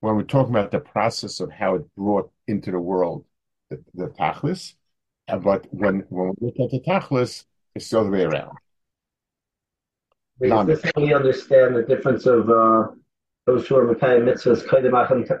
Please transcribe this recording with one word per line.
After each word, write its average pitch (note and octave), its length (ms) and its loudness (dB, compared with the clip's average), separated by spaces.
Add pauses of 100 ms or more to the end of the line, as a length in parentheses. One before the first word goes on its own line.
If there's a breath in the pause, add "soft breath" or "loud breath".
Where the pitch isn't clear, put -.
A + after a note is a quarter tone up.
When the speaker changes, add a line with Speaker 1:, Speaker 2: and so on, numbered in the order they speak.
Speaker 1:
when G#2+ 140 -2
we're G#2 80 0
talking B2 320 0
about G2+ 160 0
the G#2 80 -4
process - 640 -4
of F2+ 100 -8
how F#2+ 240 -4
it E2+ 80 -4 (140)
brought G2 340 -2 (160)
into G#2 240 -6
the F2+ 80 -4
world F2 460 -4 (460)
the, D2+ 120 -14 (120)
the F2+ 140 -10
Tachlis. - 680 -6 (520)
Uh, - 120 -6
but F#2+ 320 -2
when, G2 400 -2
when F#2 280 -4
we A#2 80 -6
look - 140 -8
at - 100 -2
the C3 100 -6
Tachlis, C3+ 640 -4 (300)
it's - 160 -12
the A2+ 80 0
other G2+ 120 0
way G2 120 0
around. D2+ 340 -4 (1800)
Speaker 2:
Wait, B2+ 100 0
is A#2 40 4
Speaker 1:
Lamed. G#2+ 160 2
Speaker 2:
this D#3 140 2
how D3+ 200 -2
we D3+ 100 2
understand C3 640 2
the A#2 80 0
difference C3 440 0
of, A2+ 220 4
uh, A2+ 400 4 (580)
those B2 200 0
who C3+ 100 2
are A#2+ 160 4
Mekayim B2 400 2
Mitzvahs, - 340 0
Kodim C3 260 2
Matan, C3+ 340 2 (140)